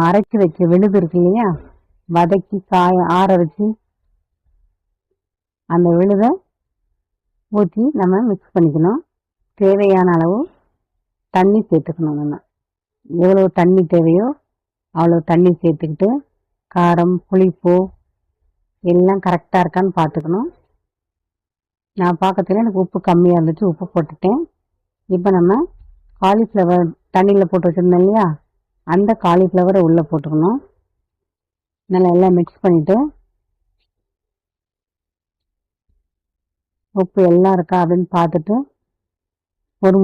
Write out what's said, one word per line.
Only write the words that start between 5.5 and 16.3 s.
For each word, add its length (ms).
அந்த 200
விழுதை 320
ஊத்தி 320
நம்ம 280
மிக்ஸ் 260
பண்ணிக்கணும். 440
தேவையான 580
அளவு 220
தண்ணி 360
சேர்த்துக்கணும். 520
நம்ம 200
எவ்வளவு 220
தண்ணி 340
தேவையோ 340
அவ்வளவு 380
தண்ணி 280
சேர்த்துக்கிட்டு 480